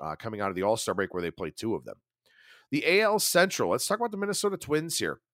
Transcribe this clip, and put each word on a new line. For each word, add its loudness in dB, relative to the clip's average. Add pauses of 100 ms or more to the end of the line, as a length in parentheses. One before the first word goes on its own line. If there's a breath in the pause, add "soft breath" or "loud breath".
uh, -6
coming -8
out 0
of -4
the 0
All-Star 2
break -2
where -2
they -2
played -8
two -2
of -8
them. -14 (720 soft breath)
The 0
A 6
L 4
Central, 4
let's 2
talk 0
about -2
the -8
Minnesota -2
Twins -2
here. -4 (120)